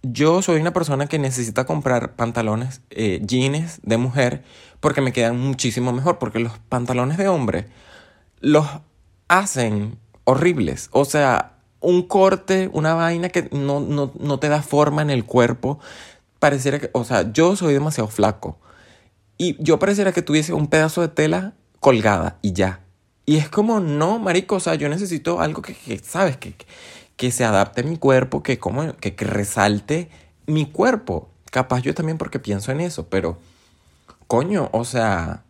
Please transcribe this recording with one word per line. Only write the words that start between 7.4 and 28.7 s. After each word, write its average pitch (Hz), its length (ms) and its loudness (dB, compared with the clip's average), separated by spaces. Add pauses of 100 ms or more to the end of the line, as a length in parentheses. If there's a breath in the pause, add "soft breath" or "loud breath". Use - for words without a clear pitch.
los 147 280 4 (600)
hacen 120 680 0 (260)
horribles. 151 680 2
O 139 140 4
sea, 139 480 0 (260)
un 180 240 2
corte, 190 680 2
una 156 220 0
vaina 170 360 0
que 175 220 -2
no, 143 280 -2
no, 143 400 -2
no 139 200 -2
te 151 100 0
da 151 120 2
forma 147 400 2
en 147 80 0
el 120 160 0
cuerpo. 123 540 2 (600 loud breath)
Pareciera 139 400 2
que, - 140 -8
o 120 100 -2
sea, 110 280 0
yo 165 240 4
soy 165 180 0
demasiado 139 360 0
flaco 104 500 -2 (760 soft breath)
y 165 260 -2
yo 156 160 4
pareciera 196 320 2
que 180 100 -2
tuviese 156 320 0
un 151 140 0
pedazo 156 340 2
de 165 60 0
tela 165 460 -2 (260)
colgada 107 640 2
y 98 120 -2
ya. 95 280 -2 (440)
Y 156 120 4
es 151 120 0
como, 214 300 0
no, 165 400 0
marico, 190 360 0
o 185 40 -2
sea, 165 160 -2
yo 147 120 -2
necesito 170 540 -2
algo 156 220 -4
que, 185 100 -14
que, 110 240 -10
¿sabes? 170 400 -2
Que, - 160 -16
que - 140 -20 (500 loud breath)
que 123 140 -2
se 120 140 0
adapte 104 360 2
a 131 40 -2
mi 165 120 -4
cuerpo, 131 460 2
que 131 160 -2
como, 135 380 -6